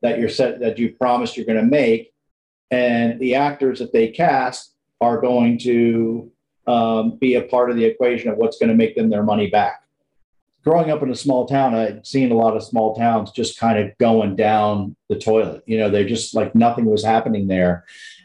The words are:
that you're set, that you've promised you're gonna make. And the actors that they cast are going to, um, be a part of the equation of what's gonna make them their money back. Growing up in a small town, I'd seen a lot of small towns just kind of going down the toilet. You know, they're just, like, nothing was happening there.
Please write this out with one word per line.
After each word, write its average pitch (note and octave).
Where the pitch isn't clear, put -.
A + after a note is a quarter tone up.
that A#2
you're A#2
set, A#2+
that A#2
you've A#2
promised B2
you're A2
gonna A2
make. A#2
And A#2+
the B2+
actors C#3
that A#2
they A2+
cast B2+
are A#2
going A#2+
to, A#2
um, A2+
be B2+
a B2
part B2
of A#2+
the A2+
equation A#2
of G#2
what's A2+
gonna A2+
make A2+
them A2+
their G#2
money G#2
back. G2+
Growing D#3+
up D3+
in C3+
a A#2+
small B2+
town, C3+
I'd A2
seen C3
a A2+
lot A2+
of G#2+
small A2
towns A#2
just -
kind A2+
of G2+
going A2
down G#2+
the G#2
toilet. A2
You A2
know, G#2+
they're G2+
just, A2
like, A2
nothing A#2
was G#2+
happening A2
there. F2+